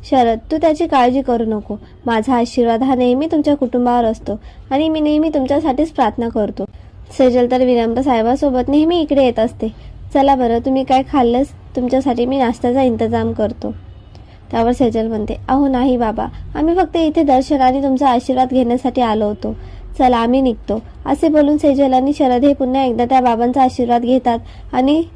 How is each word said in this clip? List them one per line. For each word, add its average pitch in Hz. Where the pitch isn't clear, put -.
"शरद, 233
तू 311
त्याची 320
काळजी 262
करू 240
नको, 208
माझा 226
आशीर्वाद 233
हा 262
नेहमी 247
तुमच्या 294
कुटुंबावर 247
असतो 220
आणि 302
मी 311
नेहमी 302
तुमच्यासाठीच 285
प्रार्थना 233
करतो." 208
सेजल 247
तर 254
विनम्र 233
साहेबासोबत 254
नेहमी 311
इकडे 285
येत 233
असते. 226
"चला 277
बरं, 233
तुम्ही 262
काय 262
खाल्लंस? 254
तुमच्यासाठी 254
मी 262
नाश्त्याचा 247
इंतजाम 226
करतो." 214
त्यावर 233
सेजल 226
म्हणते, 214
"अहो 277
नाही 254
बाबा, 220
आम्ही 330
फक्त 349
इथे 320
दर्शन 269
आणि 262
तुमचा 269
आशीर्वाद 254
घेण्यासाठी 254
आलो 214
होतो. 214
चला 254
आम्ही 240
निघतो." 226
असे 285
बोलून 302
सेजल 277
आणि 262
शरद 254
हे 285
पुन्हा 269
एकदा 240
त्या 254
बाबांचा 247
आशीर्वाद 240
घेतात 240
आणि 285